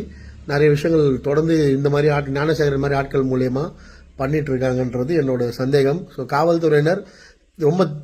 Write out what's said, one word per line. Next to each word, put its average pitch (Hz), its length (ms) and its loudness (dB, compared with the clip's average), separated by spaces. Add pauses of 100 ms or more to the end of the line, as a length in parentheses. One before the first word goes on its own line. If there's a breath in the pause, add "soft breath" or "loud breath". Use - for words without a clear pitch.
(480 loud breath)
நிறைய 147 220 2
விஷயங்கள் 147 520 2
தொடர்ந்து 156 500 2
இந்த 139 180 2
மாதிரி 147 200 2
ஆட்-, 143 200 0
ஞானசேகரன் 143 500 0
மாதிரி 139 200 0
ஆட்கள் 139 260 -2
மூலியமா 127 380 -2 (520 loud breath)
பண்ணிட்டு 143 340 -2
இருக்காங்கன்றது 127 640 -2
என்னோட 127 360 0
சந்தேகம். 139 600 0
So, 131 160 -10
காவல்துறையினர் 160 760 2 (580 loud breath)
ரொம்ப 170 280 2 (160)